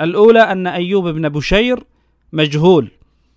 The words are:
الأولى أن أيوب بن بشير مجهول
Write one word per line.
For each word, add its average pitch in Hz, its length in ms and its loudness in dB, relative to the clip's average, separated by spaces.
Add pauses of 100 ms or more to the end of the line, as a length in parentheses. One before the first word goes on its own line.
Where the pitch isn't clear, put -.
الأولى 214 400 4
أن 190 260 0
أيوب 180 420 -4
بن 160 200 -4
بشير 208 560 -2 (480)
مجهول 151 580 0 (460)